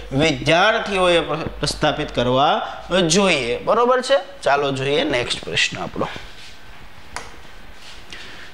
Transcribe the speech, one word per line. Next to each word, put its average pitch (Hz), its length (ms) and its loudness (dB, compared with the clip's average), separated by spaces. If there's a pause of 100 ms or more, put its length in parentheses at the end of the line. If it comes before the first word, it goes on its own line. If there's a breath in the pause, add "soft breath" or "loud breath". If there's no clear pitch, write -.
(140)
વિદ્યાર્થીઓએ 170 1080 4
પ્ર-, 147 160 -2
પ્રસ્થાપિત 151 800 -2
કરવા 131 520 2 (400 loud breath)
જોઈએ. 151 500 4
બરોબર 240 440 2
છે? - 420 0
ચાલો 139 280 2
જોઈએ 135 320 0
next 131 420 -2
પ્રશ્ન 87 320 0
આપણો. 85 300 -4 (2500 loud breath)